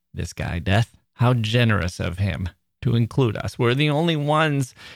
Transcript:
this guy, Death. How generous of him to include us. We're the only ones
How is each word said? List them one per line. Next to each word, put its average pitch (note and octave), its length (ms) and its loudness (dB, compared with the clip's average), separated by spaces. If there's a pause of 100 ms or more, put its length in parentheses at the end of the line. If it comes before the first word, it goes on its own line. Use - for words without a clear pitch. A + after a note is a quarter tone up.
(140)
this E2+ 180 -8
guy, D#2+ 280 -6
Death. G2+ 360 0 (180)
How A#2+ 200 4
generous A2 640 0
of F2 200 -4
him F#2 300 -2 (320)
to A#2 140 0
include A#2 420 2
us. - 220 -6
We're B2 160 2
the D3+ 160 0
only E3 240 0
ones D3 580 0 (240)